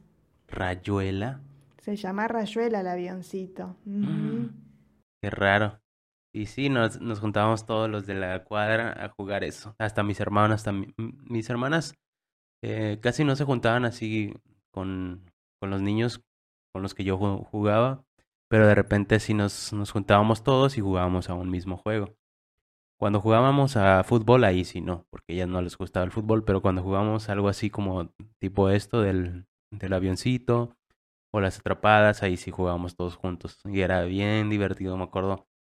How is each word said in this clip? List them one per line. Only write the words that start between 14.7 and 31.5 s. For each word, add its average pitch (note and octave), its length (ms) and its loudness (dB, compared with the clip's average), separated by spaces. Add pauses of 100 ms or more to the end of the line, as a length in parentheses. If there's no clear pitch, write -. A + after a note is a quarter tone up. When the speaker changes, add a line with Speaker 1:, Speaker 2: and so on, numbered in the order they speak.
Speaker 1:
con, F#2 600 -8 (300)
con G2 80 -6
los G2 120 -2
niños A2 400 -2 (520)
con F#2 80 -6
los F#2+ 140 -6
que - 80 -8
yo F#2+ 140 0
ju-, G2 280 -2
jugaba, A2 580 0 (460)
pero A2 180 8
de G#2 80 8
repente G#2 440 2
sí G#2+ 140 -2
nos, G#2 400 -2
nos G2+ 180 -4
juntábamos G#2+ 520 4
todos C3+ 340 4
y A2+ 40 -2
jugábamos F2+ 480 0
a F2+ 60 -4
un F2+ 140 -6
mismo F2+ 280 -4
juego. G#2+ 380 -4 (840)
Cuando G#2 220 2
jugábamos C3 560 4
a F#2+ 260 6
fútbol, A#2+ 400 4
ahí F#2 220 4
sí F2+ 160 -10
no, F2 300 -6
porque - 220 -12
a - 20 -6
ellas F2+ 140 -2
no F#2 120 -2
les F2 160 -6
gustaba F#2 260 -4
el F2+ 80 -4
fútbol, A2 320 0
pero F#2+ 200 2
cuando F#2 180 2
jugábamos G#2 480 -2
algo G2+ 180 0
así G2+ 220 -2
como F#2 400 -4 (300)
tipo G2 300 2
esto G#2 320 0
del, F#2 440 -2 (260)
del F#2+ 220 -6
avioncito A#2+ 840 0 (560)
o G#2+ 80 0
las F#2+ 200 0